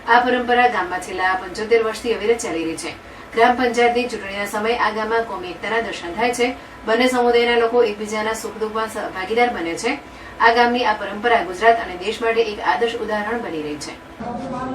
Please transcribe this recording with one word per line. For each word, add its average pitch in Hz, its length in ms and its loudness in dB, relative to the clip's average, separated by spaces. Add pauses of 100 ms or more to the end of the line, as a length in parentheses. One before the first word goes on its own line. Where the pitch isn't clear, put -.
આ 240 140 6
પરંપરા 247 480 4
ગામમાં 185 320 -2
છેલ્લા 185 340 -2
પંચોતેર 214 480 0
વર્ષથી 220 300 -2
અવિરત 214 260 0
ચાલી 165 260 -4
રહી 160 120 -4
છે. - 140 -8 (440)
ગ્રામ 240 220 6
પંચાયતની 240 460 2
ચૂંટણીના 202 440 -6
સમયે 214 300 0
આ 233 140 0
ગામમાં 220 320 0
કોમી 185 260 -8
એકતાના 214 320 -4
દર્શન 180 320 -8
થાય 240 220 0
છે. 247 200 0 (300)
બંને 233 240 4
સમુદાયના 240 500 4
લોકો 233 260 4
એકબીજાના 214 480 -2
સુખ 220 280 -8
દુઃખમાં 220 340 -2
સહ-, - 200 -6
ભાગીદાર 226 360 2
બને 170 240 -4
છે. 254 240 -4 (420)
આ 226 120 8
ગામની 240 320 4
આ 214 80 2
પરંપરા 208 500 0
ગુજરાત 208 340 4
અને 180 200 -6
દેશ 208 260 -4
માટે 226 180 2
એક 214 200 -2
આદર્શ 233 340 0
ઉદાહરણ 214 480 -4
બની 160 200 -6
રહી 147 120 -6
છે. - 480 -14 (520)